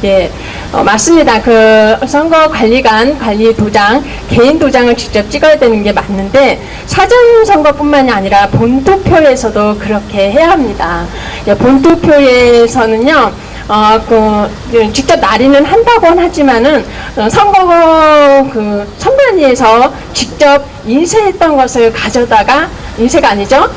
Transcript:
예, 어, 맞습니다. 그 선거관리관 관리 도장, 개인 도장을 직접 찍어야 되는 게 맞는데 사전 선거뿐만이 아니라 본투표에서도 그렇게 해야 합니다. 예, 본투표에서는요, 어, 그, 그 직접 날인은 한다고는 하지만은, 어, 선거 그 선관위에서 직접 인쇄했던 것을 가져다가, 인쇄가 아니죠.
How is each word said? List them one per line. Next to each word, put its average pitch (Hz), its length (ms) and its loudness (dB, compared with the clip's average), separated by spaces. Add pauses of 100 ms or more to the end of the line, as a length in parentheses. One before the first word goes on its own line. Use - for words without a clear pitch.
예, 190 260 0 (400)
어, - 120 -4
맞습니다. 233 580 2
그 220 540 4 (120)
선거관리관 269 1120 0
관리 226 360 0
도장, 208 460 0 (280)
개인 269 300 2
도장을 247 360 0
직접 208 340 -6
찍어야 302 300 2
되는 226 240 0
게 202 80 -2
맞는데 196 680 -2 (240)
사전 466 580 2
선거뿐만이 294 680 0
아니라 202 400 0
본투표에서도 254 1300 0
그렇게 208 540 -4
해야 320 200 2
합니다. 175 540 -4 (420)
예, 208 80 0
본투표에서는요, 247 1800 2 (360)
어, 214 400 2
그, 214 420 0 (220)
그 220 220 0
직접 294 260 0
날인은 277 460 2
한다고는 415 580 2
하지만은, 277 640 0 (320)
어, 214 120 -2
선거 320 1200 4
그 208 340 -6 (120)
선관위에서 277 920 2 (220)
직접 285 500 0 (240)
인쇄했던 339 680 0
것을 247 340 0
가져다가, 240 800 -2 (280)
인쇄가 247 320 0
아니죠. 214 460 0